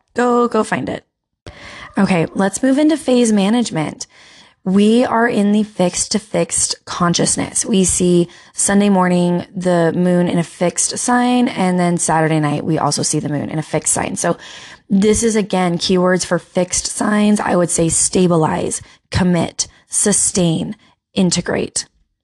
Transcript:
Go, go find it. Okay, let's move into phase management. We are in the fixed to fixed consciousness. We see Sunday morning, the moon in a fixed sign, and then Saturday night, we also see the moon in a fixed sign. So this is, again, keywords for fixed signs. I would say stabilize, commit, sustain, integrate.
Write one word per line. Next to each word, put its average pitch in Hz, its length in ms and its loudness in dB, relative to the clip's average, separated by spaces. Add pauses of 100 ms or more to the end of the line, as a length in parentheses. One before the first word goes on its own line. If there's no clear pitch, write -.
(160)
Go, 240 320 2
go 220 160 0
find - 260 -6
it. - 160 -10 (920)
Okay, 185 360 2
let's 196 300 -2
move 262 140 2
into 311 180 4
phase 247 380 2
management. 196 760 -2 (560)
We 208 400 4
are 233 240 0
in 208 240 0
the 214 120 2
fixed - 500 -4
to 208 60 0
fixed - 680 -4
consciousness. - 800 -2
We 190 180 2
see 175 460 2 (240)
Sunday 202 340 2
morning, 180 680 2
the 175 400 2
moon 175 360 2
in 180 80 0
a 170 60 2
fixed - 540 -4
sign, 247 520 2
and 185 280 0
then 175 200 2
Saturday 160 420 0
night, 147 240 -2
we 156 140 0
also 147 240 -2
see 151 180 -2
the 143 80 -4
moon 143 220 -4
in 160 100 -6
a 151 40 -4
fixed - 300 -2
sign. - 220 -4
So - 220 -2 (520)
this 214 340 2
is, 220 120 0
again, 185 420 0
keywords 180 480 2
for 170 140 -2
fixed - 460 -4
signs. 208 560 0
I 233 140 -2
would 175 140 2
say 165 200 0
stabilize, - 920 0 (300)
commit, - 560 -2 (200)
sustain, 175 920 0 (360)
integrate. - 760 -2 (360)